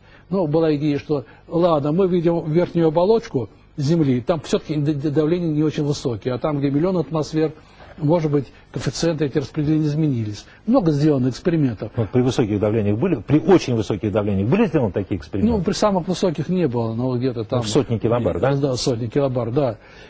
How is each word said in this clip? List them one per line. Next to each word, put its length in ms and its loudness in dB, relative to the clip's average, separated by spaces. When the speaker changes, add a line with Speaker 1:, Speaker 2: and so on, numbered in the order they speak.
Speaker 1:
Ну, 160 0
была 300 2
идея, 220 0
что, 280 -4
ладно, 460 2
мы 160 2
видим 420 0
верхнюю 380 2
оболочку 640 0
Земли, 460 2
там 180 -2
всё-таки 360 -4
д-, 180 0
д-, 160 -4
давление 400 0
не 120 0
очень 220 0
высокое, 500 -4
а 40 -4
там, 200 -2
где 120 0
миллион 260 0
атмосфер, 560 -2
может 320 2
быть, 180 0
коэффициенты 540 -2
эти 120 -4
распределения 480 0
изменились. 600 -2
Много 240 4
сделано 380 2
экспериментов. 680 -2
Speaker 2:
Вот 160 -2
при 120 2
высоких 360 0
давлениях 400 0
были, 180 0
при 220 2
очень 380 4
высоких 340 -2
давлениях 380 0
были 180 4
сделаны 240 0
такие 260 -4
эксперименты? 420 -2
Speaker 1:
Ну, 40 -2
при 120 -2
самых 340 0
высоких 400 -2
не 180 0
было, 280 -2
но 220 -2
где-то 280 -4
там 180 -2
Speaker 2:
В 60 -6
сотни 300 0
килобар, 420 0
да? 160 2
Speaker 1:
Да, 200 -2
сотни 300 -2
килобар, 460 -2
да. 240 0